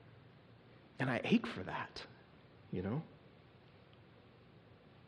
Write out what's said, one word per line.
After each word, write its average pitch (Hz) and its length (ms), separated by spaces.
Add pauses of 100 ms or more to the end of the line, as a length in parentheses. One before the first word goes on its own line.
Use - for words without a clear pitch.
(1000)
And 131 100
I 120 160
ache - 220
for - 160
that, - 400 (720)
you 92 100
know? 110 180 (2000)